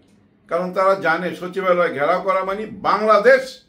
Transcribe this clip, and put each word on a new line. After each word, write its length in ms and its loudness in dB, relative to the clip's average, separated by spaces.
কারণ 240 -4
তারা 220 2
জানে 420 -2
সচিবালয় 560 0
ঘেরাও 300 0
করা 220 -2
মানে 220 -8
বাংলাদেশ 760 2